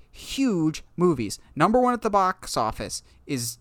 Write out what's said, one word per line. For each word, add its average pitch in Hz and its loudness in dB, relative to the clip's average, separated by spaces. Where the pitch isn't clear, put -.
huge 180 -2
movies. 143 0
Number 196 4
one 247 4
at 233 -4
the 220 -2
box 190 0
office 110 -4
is 120 -6